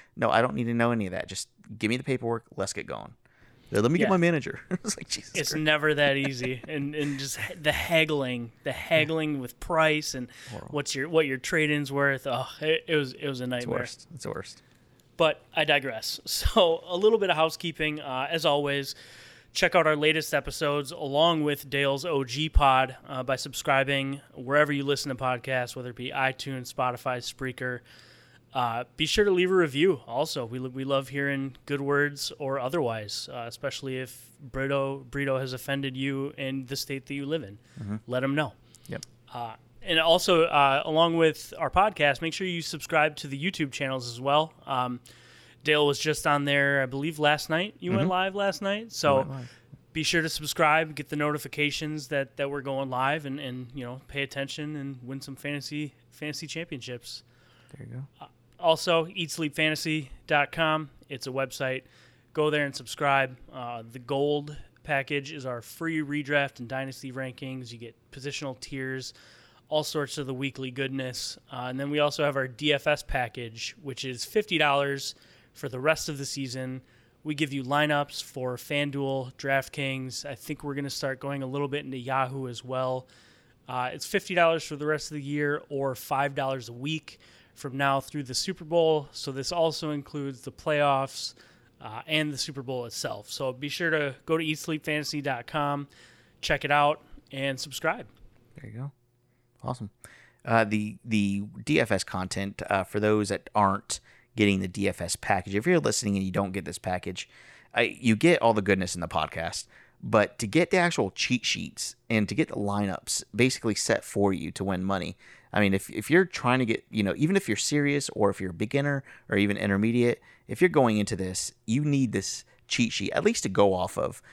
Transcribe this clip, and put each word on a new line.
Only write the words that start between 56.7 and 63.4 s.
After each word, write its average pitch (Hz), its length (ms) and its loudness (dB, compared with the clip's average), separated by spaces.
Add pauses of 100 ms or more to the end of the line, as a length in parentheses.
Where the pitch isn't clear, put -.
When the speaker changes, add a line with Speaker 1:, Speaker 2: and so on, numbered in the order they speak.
Speaker 1:
There - 80 -14
you 117 80 -14
go. 131 80 -10 (180)
Speaker 2:
Uh, 143 60 -16 (320)
also, 165 560 4
eat 160 160 -4
sleep 156 240 -2
fantasy 156 560 0 (160)
dot 147 260 2
com. 156 380 0 (180)
It's 135 180 -10
a 135 40 -6
website. 131 540 -2 (500)
Go 151 160 4
there 147 160 2
and 135 100 -6
subscribe. 135 580 0 (160)